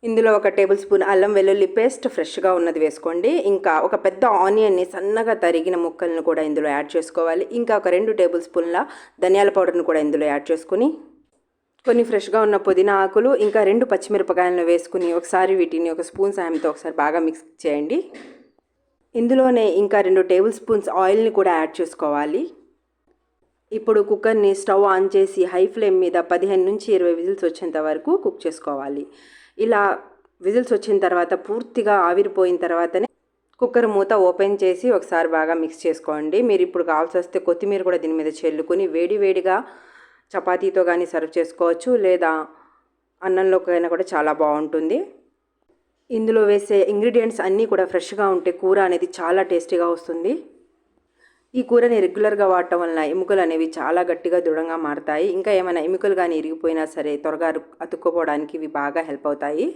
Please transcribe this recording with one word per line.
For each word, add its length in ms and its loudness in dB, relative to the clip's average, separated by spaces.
ఇందులో 360 2
ఒక 180 2
టేబుల్ 240 4
స్పూన్ 320 2
అల్లం 240 4
వెల్లుల్లి 300 4
పేస్ట్ 380 0
ఫ్రెష్గా 440 -2
ఉన్నది 240 0
వేసుకోండి. 480 -2
ఇంకా 220 0
ఒక 80 -2
పెద్ద 180 0
ఆనియన్ని 480 2
సన్నగా 420 -2
తరిగిన 400 0
ముక్కలను 420 -4
కూడా 220 0
ఇందులో 260 -2
యాడ్ 200 -4
చేసుకోవాలి. 500 -2
ఇంకా 220 0
ఒక 140 -2
రెండు 260 0
టేబుల్ 260 2
స్పూన్ల 320 -2
ధనియాల 320 4
పౌడర్ను 320 0
కూడా 180 2
ఇందులో 260 0
యాడ్ 180 -4
చేసుకుని, 380 0
కొన్ని 240 4
ఫ్రెష్గా 360 0
ఉన్న 100 2
పుదీనా 380 2
ఆకులు, 260 2
ఇంకా 160 2
రెండు 220 2
పచ్చిమిరపకాయలను 760 0
వేసుకుని 380 0
ఒకసారి 420 0
వీటిని 340 -2
ఒక 140 -8
స్పూన్ 300 -2
సాయంతో 340 -2
ఒకసారి 220 -10
బాగా 220 0
మిక్స్ 200 -6
చేయండి. 340 -2
ఇందులోనే 500 4
ఇంకా 160 2
రెండు 240 4
టేబుల్ 260 4
స్పూన్స్ 320 -2
ఆయిల్ని 340 2
కూడా 220 4
యాడ్ 200 -4
చేసుకోవాలి. 600 -2
ఇప్పుడు 220 2
కుక్కర్ని 400 2
స్టవ్ 240 4
ఆన్ 200 2
చేసి 280 2
హై 100 2
ఫ్లేమ్ 300 2
మీద 120 0
పదిహేను 360 2
నుంచి 280 -4
ఇరవై 240 2
విజిల్స్ 280 -4
వచ్చేంత 380 -6
వరకు 240 -4
కుక్ 220 -4
చేసుకోవాలి. 580 -8
ఇలా 160 2
విజిల్స్ 280 0
వచ్చిన 300 0
తర్వాత 280 0
పూర్తిగా 480 -2
ఆవిరిపోయిన 560 0
తర్వాతనే 440 -2
కుక్కర్ 340 2
మూత 180 2
ఓపెన్ 340 0
చేసి 240 0
ఒకసారి 400 0
బాగా 260 0
మిక్స్ 240 -8
చేసుకోండి. 520 -2
మీరు 180 4
ఇప్పుడు 240 -4
కావాల్సి 300 0
వస్తే 280 -6
కొత్తిమీర 400 -2
కూడా 160 0
దీని 160 -2
మీద 100 -4
చల్లుకొని 540 -2
వేడి 300 -2
వేడిగా 340 0
చపాతీతో 560 0
కానీ 240 0
సర్వ్ 240 -4
చేసుకోవచ్చు, 540 -2
లేదా 260 2
అన్నంలోకైనా 720 0
కూడా 200 -2
చాలా 180 0
బాగుంటుంది. 560 -2
ఇందులో 320 2
వేసే 280 2
ఇంగ్రీడియంట్స్ 540 0
అన్నీ 260 2
కూడా 200 2
ఫ్రెష్గా 420 -2
ఉంటే 160 -2
కూర 160 4
అనేది 200 -2
చాలా 240 0
టేస్టీగా 420 0
వస్తుంది. 380 -6
ఈ 160 -2
కూరని 340 2
రెగ్యులర్గా 480 0
వాడటం 300 0
వలన 180 -4
ఎముకలు 300 0
అనేవి 220 -2
చాలా 320 -2
గట్టిగా 380 -2
దృఢంగా 300 -2
మారతాయి. 400 -4
ఇంకా 220 -4
ఏమైనా 300 -2
ఎముకలు 320 -2
కానీ 200 -2
ఇరిగిపోయినా 440 -4
సరే 180 -6
త్వరగా 280 -4
అతుక్కు-, 320 -10
అతుక్కుపోవడానికి 760 -4
ఇవి 100 -10
బాగా 300 -4
హెల్ప్ 220 -8
అవుతాయి. 460 -4